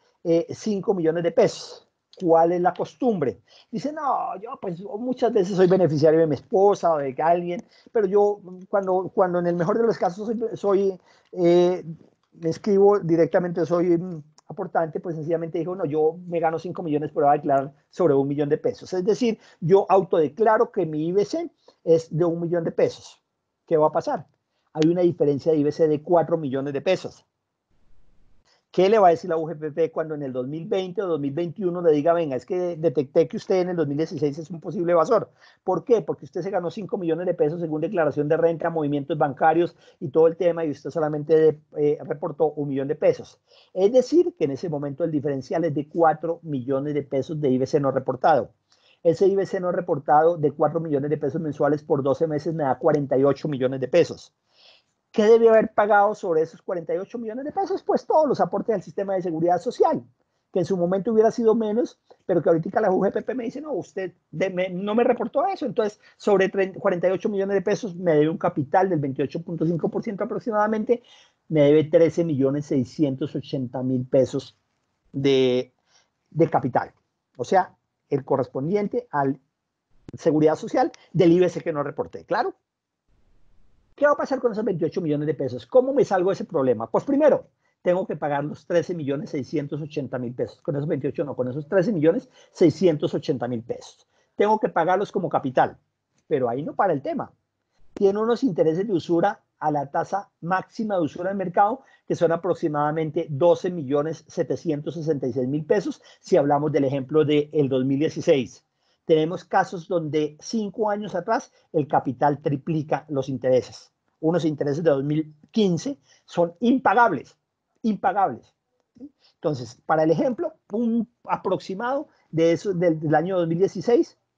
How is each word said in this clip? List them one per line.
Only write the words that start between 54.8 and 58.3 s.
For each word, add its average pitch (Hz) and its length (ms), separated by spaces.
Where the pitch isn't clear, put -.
¿Qué 208 140
debió 226 260
haber 220 240
pagado 208 400
sobre 165 260
esos 165 220
cuarenta 170 320
y - 20
ocho 202 220
millones 233 260
de 294 60
pesos? 392 320
Pues 359 200
todos 311 240
los 196 140